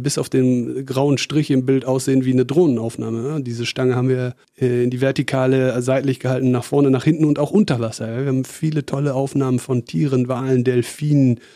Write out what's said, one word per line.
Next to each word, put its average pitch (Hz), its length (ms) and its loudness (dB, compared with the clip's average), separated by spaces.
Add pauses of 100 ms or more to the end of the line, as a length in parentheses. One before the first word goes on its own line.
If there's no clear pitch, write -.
bis 139 160 -4
auf 139 140 -4
den 127 560 0
grauen 135 320 0
Strich 147 320 -2
im 131 160 0
Bild 135 180 2
aussehen 131 400 0
wie 127 80 2
eine 127 140 2
Drohnenaufnahme. 117 840 0
Ja, 156 100 -6
diese 120 280 -6
Stange 127 280 0
haben 123 140 0
wir, 127 260 -2 (240)
äh, 123 260 0
in 123 40 0
die 123 140 -4
Vertikale 131 800 2
seitlich 131 360 0
gehalten, 127 320 0
nach 123 140 0
vorne, 143 260 2
nach 127 140 2
hinten 156 220 2
und 147 120 2
auch 143 120 0
unter 160 280 2
Wasser. 113 320 -6
Ja, 117 100 -6
wir 139 80 -4
haben 131 180 0
viele 156 400 -4
tolle 143 260 -2
Aufnahmen 131 460 0
von 123 260 -4
Tieren, 131 440 0
Walen, 127 360 0
Delfinen 127 760 2 (160)